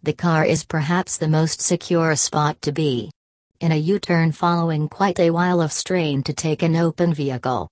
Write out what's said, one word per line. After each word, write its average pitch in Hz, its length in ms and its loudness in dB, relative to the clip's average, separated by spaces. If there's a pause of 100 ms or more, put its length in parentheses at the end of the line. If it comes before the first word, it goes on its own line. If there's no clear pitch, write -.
The 151 80 -2
car 160 320 0
is 156 180 2
perhaps 165 540 -2
the 160 100 -2
most 156 340 0
secure 165 540 0
spot 151 480 -2
to - 80 -2
be. 135 400 -2 (480)
In 165 140 0
a 156 40 2
U-turn 165 560 2
following 165 540 0
quite 196 320 -2
a 170 120 4
while 175 320 2
of 156 100 -2
strain 151 520 -2
to 135 100 -4
take 156 280 -2
an 165 140 2
open 170 380 2
vehicle, 127 580 -4